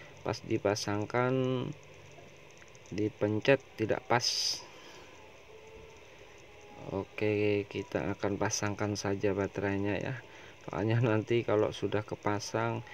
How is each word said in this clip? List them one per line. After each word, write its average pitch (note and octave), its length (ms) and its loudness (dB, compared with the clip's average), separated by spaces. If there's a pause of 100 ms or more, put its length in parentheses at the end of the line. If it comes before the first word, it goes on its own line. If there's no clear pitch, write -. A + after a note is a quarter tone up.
(240)
pas - 160 -2
dipasangkan A#2+ 1300 2 (1200)
dipencet G#2+ 720 2 (160)
tidak G#2+ 320 0
pas. A#2+ 180 4 (2750)
Oke, G#2 720 0
kita G2 480 -4
akan G2 240 0
pasangkan G#2 560 0
saja G2+ 400 0
baterainya G2 640 0
ya. - 160 -4 (500)
Soalnya A2+ 380 2
nanti A2 400 4
kalau G#2+ 320 4
sudah G2+ 320 0
kepasang, A2+ 720 -2 (120)